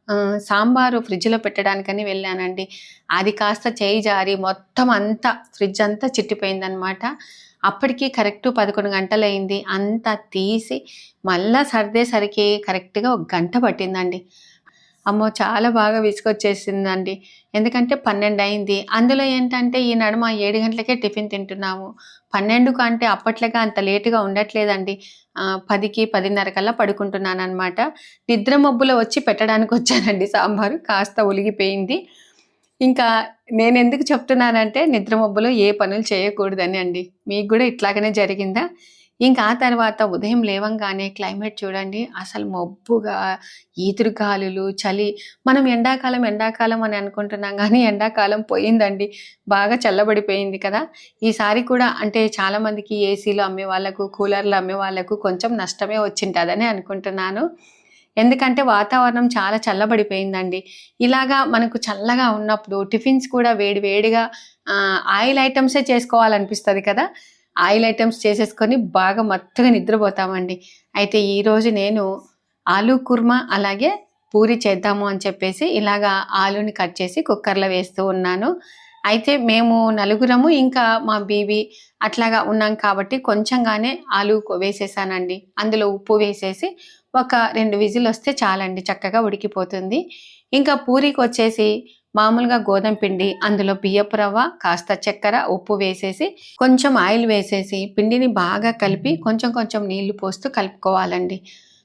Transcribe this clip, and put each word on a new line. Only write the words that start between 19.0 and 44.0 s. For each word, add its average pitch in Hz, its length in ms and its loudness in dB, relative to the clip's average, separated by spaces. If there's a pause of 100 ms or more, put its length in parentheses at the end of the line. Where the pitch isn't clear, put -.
ఏంటంటే 254 560 0
ఈ 240 140 0
నడుమ 226 340 0
ఏడు 208 300 0
గంటలకే 226 360 -2
టిఫిన్ 214 360 -4
తింటున్నాము. 196 640 -8 (400)
పన్నెండుకు 240 480 4
అంటే 233 240 0
అప్పట్లాగా 226 540 0
అంత 214 200 -2
లేటుగా 208 400 2
ఉండట్లేదండి. 196 840 -2 (360)
ఆ, 190 220 -4 (100)
పదికి, 208 340 0
పదిన్నర 196 440 -2
కల్లా 196 240 -2
పడుకుంటున్నానన్నమాట. 190 1200 -2 (360)
నిద్ర 233 280 2
మబ్బులో 262 420 4
వచ్చి 226 220 0
పెట్టడానికి 220 540 2
వచ్చానండి 214 520 2
సాంబారు, 208 500 0
కాస్త 208 440 -2
ఒలిగిపోయింది. 196 880 0 (720)
ఇంకా 233 460 2 (260)
నేనెందుకు 240 600 4
చెప్తున్నానంటే 247 720 2
నిద్ర 220 300 0
మబ్బులో 214 320 2
ఏ 208 220 4
పనులు 208 440 -2
చేయకూడదని 190 640 -2
అండి. 180 320 -4 (180)
మీకు 202 200 -4
కూడా 220 160 4
ఇట్లాగనే 214 460 0
జరిగిందా? 202 580 -2 (520)
ఇంకా 254 220 4
ఆ 214 100 2
తర్వాత 233 500 0
ఉదయం 208 400 0
లేవంగానే 202 640 -4
క్లైమేట్ 196 560 -8
చూడండి, 196 520 -6
అసలు 196 280 -10
మబ్బుగా, 190 920 -4 (400)
ఈదురుగాలులు, 196 920 -2